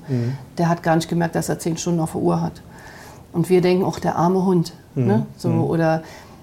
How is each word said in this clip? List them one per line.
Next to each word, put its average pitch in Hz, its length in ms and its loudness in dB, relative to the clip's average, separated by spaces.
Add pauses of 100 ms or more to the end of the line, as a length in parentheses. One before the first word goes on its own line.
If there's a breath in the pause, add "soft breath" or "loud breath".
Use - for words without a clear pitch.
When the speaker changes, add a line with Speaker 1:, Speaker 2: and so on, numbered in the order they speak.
Speaker 1:
Mhm. 123 240 0 (260 loud breath)
Speaker 2:
Der 170 100 2
hat 170 140 0
gar 160 140 4
nicht 165 120 0
gemerkt, 170 280 0
dass 170 120 -2
er 160 120 -2
zehn 165 160 -2
Stunden 170 240 -2
auf 156 120 -2
der - 80 -4
Uhr 170 220 2
hat. 165 180 -8 (720 loud breath)
Und 170 160 -2
wir 185 140 6
denken, 180 260 2
ach, - 120 -6
der - 160 -2
arme 180 280 2
Hund. 180 280 2 (240)
Speaker 1:
Mhm. 127 100 2
Speaker 2:
Ne? 214 200 2 (120)
So, 175 100 -2
Speaker 1:
Mhm. 165 160 2
Speaker 2:
oder, 160 380 0 (400 loud breath)